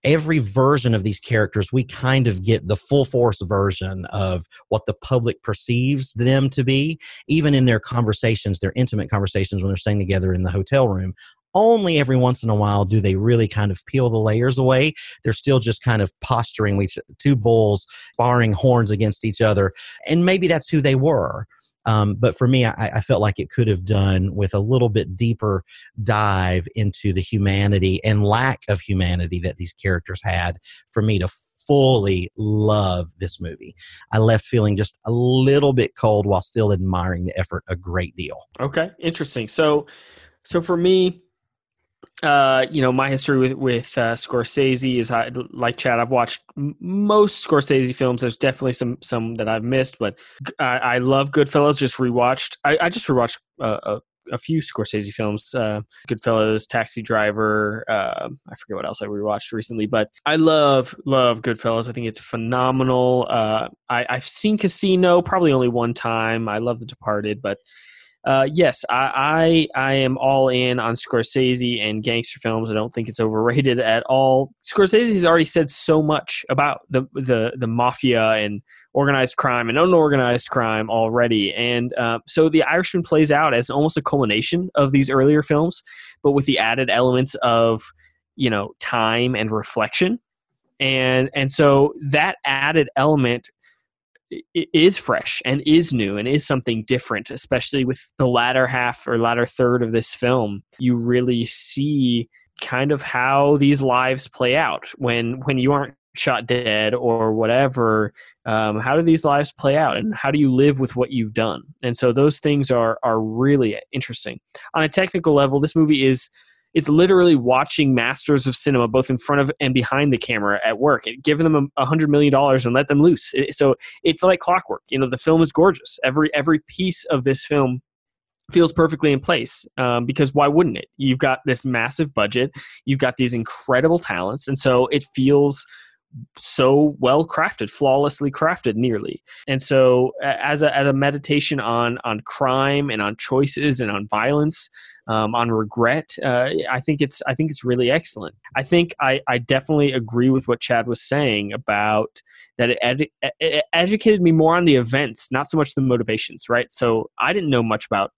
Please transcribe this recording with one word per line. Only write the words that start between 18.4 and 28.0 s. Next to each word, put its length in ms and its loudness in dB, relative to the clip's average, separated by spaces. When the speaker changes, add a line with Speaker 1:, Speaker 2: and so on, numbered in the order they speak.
Speaker 1:
horns 380 2
against 360 -2
each 160 -2
other. 300 2
And 180 2
maybe 240 2
that's 220 0
who 100 2
they 140 2
were. 520 0
Um, 300 2
but 200 0
for 100 0
me, 200 4
I, 100 -2
I 240 -2
felt 220 0
like 160 0
it 100 -6
could 180 0
have 200 -2
done 480 0
with 180 -2
a 60 0
little 320 0
bit 260 -2
deeper 480 -2
dive 680 0
into 400 -2
the 80 -2
humanity 840 0